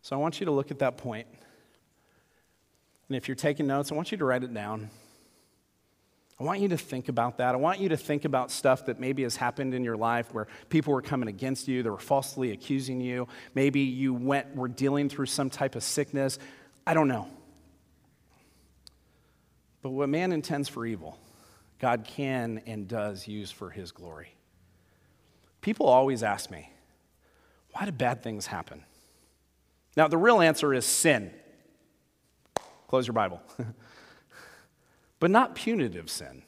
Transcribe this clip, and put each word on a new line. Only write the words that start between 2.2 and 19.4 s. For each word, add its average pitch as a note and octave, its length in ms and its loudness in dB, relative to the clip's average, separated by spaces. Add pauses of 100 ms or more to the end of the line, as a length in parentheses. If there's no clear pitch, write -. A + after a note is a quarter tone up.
And C3+ 80 -4
if - 120 -6
you're C3+ 60 -2
taking D3 320 0
notes, C#3 260 0
I - 20 -4
want D#3+ 160 -4
you A3 80 -4
to D#3+ 60 0
write B2+ 200 2
it A#2+ 100 -10
down. G#2+ 340 -6 (1500)
I - 40 -8
want F3+ 180 -2
you G3+ 80 2
to E3+ 100 0
think C3 320 -6
about A#2+ 260 0
that. B2+ 180 2
I B2+ 40 2
want F3 220 2
you G3 100 2
to D#3 80 2
think D3 260 -2
about C3 260 2
stuff - 360 4
that A2+ 120 -4
maybe C3 260 -2
has A#2 120 -4
happened B2+ 380 -2
in B2+ 100 -2
your A2+ 140 -2
life A#2 340 0
where G#2+ 140 -4 (240)
people D#3 240 4
were B2+ 80 0
coming B2+ 260 -2
against B2+ 400 -6
you, B2+ 140 0
they A2+ 80 0
were G2 80 -6
falsely C3 540 0
accusing C3 460 -4
you. B2 300 -4 (260)
Maybe C#3 260 4
you C3 340 0
went, C#3 420 -2
were B2+ 120 -4
dealing C#3 420 0
through C#3+ 160 -4
some C3+ 240 -2
type C3+ 240 -2
of A2+ 80 -6
sickness. C3+ 560 -2 (480)
I D#3 80 2
don't D#3 140 6
know. A#2 200 -2 (2500)